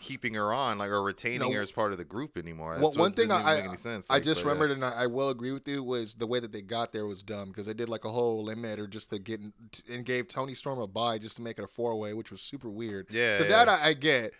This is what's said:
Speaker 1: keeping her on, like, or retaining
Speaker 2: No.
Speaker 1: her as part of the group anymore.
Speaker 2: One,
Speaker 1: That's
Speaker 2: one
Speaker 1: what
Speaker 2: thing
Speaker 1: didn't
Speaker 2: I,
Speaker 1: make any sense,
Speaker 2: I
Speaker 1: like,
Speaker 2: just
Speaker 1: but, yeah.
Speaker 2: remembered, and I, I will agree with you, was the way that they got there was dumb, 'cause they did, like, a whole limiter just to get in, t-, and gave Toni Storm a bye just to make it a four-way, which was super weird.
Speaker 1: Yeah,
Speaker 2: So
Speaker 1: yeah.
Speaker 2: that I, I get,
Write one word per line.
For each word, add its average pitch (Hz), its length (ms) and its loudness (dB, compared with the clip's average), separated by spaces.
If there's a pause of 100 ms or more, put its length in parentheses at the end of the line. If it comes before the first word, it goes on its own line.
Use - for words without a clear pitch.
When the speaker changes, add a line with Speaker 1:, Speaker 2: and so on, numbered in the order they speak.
Speaker 1:
keeping 123 320 -6
her 104 200 0
on, 120 260 0
like, 101 100 -4
or 101 140 2
retaining 123 480 -2
Speaker 2:
No. - 20 2
Speaker 1:
her 107 80 0
as 101 100 -4
part 107 220 0
of 92 60 -4
the 87 80 -6
group 113 320 -8
anymore. 80 340 -8
Speaker 2:
One, 82 80 -2
Speaker 1:
That's 151 160 4
Speaker 2:
one 180 140 6
Speaker 1:
what 196 60 -6
Speaker 2:
thing 226 120 4
Speaker 1:
didn't 180 180 4
Speaker 2:
I, 156 100 6
Speaker 1:
make - 100 0
any - 100 -8
sense, 113 340 -8
Speaker 2:
I 131 40 6
Speaker 1:
like, 139 100 6
Speaker 2:
just 156 180 2
Speaker 1:
but, 147 60 0
yeah. 143 60 4
Speaker 2:
remembered, 147 220 4
and 131 80 -2
I, 123 180 -2
I 127 40 4
will 131 220 0
agree 127 240 -4
with 135 160 -8
you, 139 160 -2
was 120 300 -2
the 113 120 -4
way 120 140 0
that 113 120 -6
they 107 100 -8
got 113 300 -4
there 107 140 -4
was 98 160 -8
dumb, 101 300 -8
'cause 98 140 -8
they 110 80 -4
did, 117 160 -4
like, 113 160 -4
a 110 40 -4
whole 117 360 2
limiter 107 420 -6
just 104 220 -12
to 107 80 -4
get 104 220 -6
in, 104 120 -12 (180)
t-, - 240 -12
and 123 120 -8
gave 123 200 -2
Toni 135 280 -6
Storm 135 260 -6
a 110 80 -4
bye 113 300 0
just 107 180 -10
to 120 60 -12
make 117 160 -8
it 104 60 -6
a 95 40 -8
four-way, 110 460 -2
which 110 160 -6
was 98 100 -12
super 123 300 -8
weird. 101 400 -6
Speaker 1:
Yeah, 113 260 4
Speaker 2:
So 98 60 6
Speaker 1:
yeah. 101 80 4
Speaker 2:
that 220 180 8
I, 160 200 6
I 160 40 6
get, 131 480 2